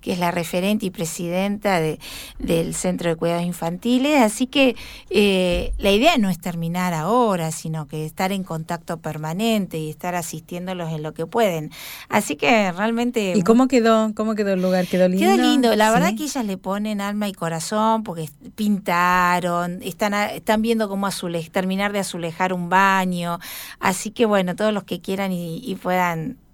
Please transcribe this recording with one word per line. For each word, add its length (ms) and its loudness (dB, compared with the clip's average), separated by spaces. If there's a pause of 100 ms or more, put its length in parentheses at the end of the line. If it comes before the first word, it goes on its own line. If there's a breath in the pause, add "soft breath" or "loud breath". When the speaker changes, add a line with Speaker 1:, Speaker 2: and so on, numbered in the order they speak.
Speaker 1:
que 120 -6
es 60 -2
la 120 2
referente 560 0
y 40 -2
presidenta 880 -2
de, 180 0 (400 loud breath)
del 360 0
Centro 340 -2
de 80 0
Cuidados 280 0
Infantiles. 760 2
Así 260 2
que, 300 4 (340 loud breath)
eh, 680 2
la 140 2
idea 260 4
no 100 2
es 120 0
terminar 540 -2
ahora, 580 2
sino 340 -8
que 180 -8
estar 280 -4
en 120 -4
contacto 540 -8
permanente 800 -2
y 120 -6
estar 240 -6
asistiéndolos 760 -8
en 100 -6
lo 120 -8
que 120 -6
pueden. 440 0 (380 loud breath)
Así 280 -2
que 360 2
realmente 640 -2
Speaker 2:
¿Y 60 2
cómo 260 6
quedó? 460 4
¿Cómo 200 -2
quedó 180 0
el 100 0
lugar? 240 2
¿Quedó 220 4
lindo? 160 2
Speaker 1:
Quedó 120 6
lindo. 400 4
La 140 4
verdad 200 4
Speaker 2:
Sí. 60 -4
Speaker 1:
que 80 -6
ellas 200 -4
le 140 -4
ponen 420 -4
alma 280 -4
y 40 -4
corazón 720 0
porque 240 -8 (260)
pintaron, 1300 2
están 320 -2
a-, 180 -2
están 300 0
viendo 260 0
cómo 180 -2
azule-, 440 -4
terminar 420 -2
de 80 -2
azulejar 520 -2
un 160 -4
baño. 680 2 (420 loud breath)
Así 300 -2
que, 160 0
bueno, 300 2
todos 160 0
los 120 -4
que 160 -8
quieran 320 -4
y, 260 -6
y 180 -8
puedan 600 -2 (160)